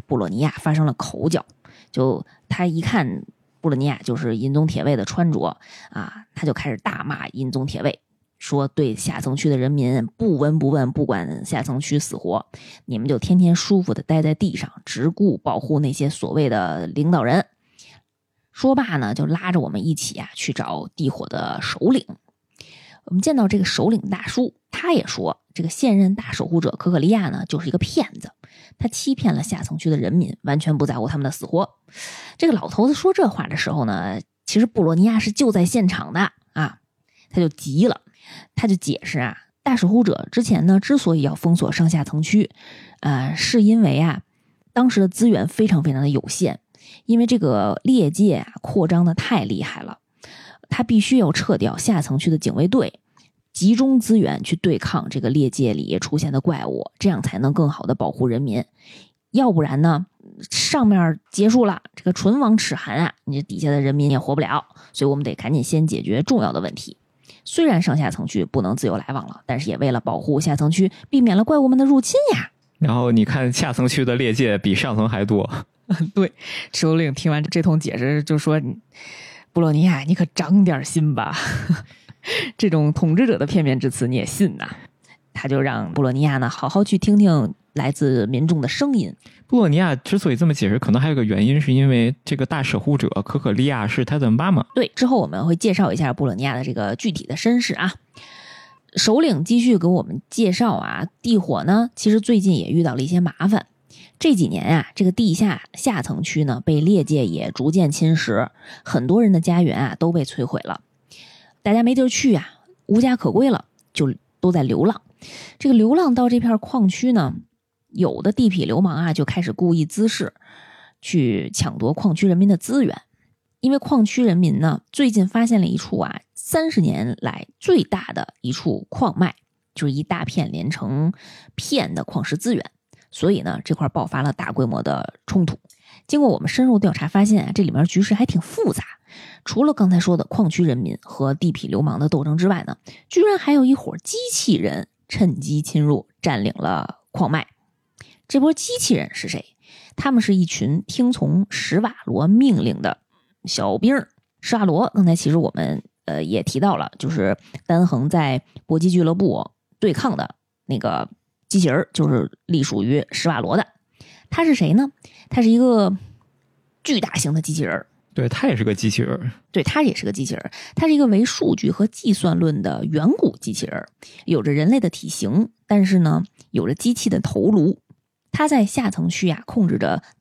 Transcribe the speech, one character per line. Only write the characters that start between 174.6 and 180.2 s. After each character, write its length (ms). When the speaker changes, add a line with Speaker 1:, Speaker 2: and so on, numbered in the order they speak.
Speaker 1:
类 100
的 100
体 200
型， 400
但 200
是 140
呢， 240
有 160
着 80
机 180
器 160
的 100
头 300
颅。 300
他 160
在 180
下 260
层 180
区 200
啊， 160
控 220
制 120
着 240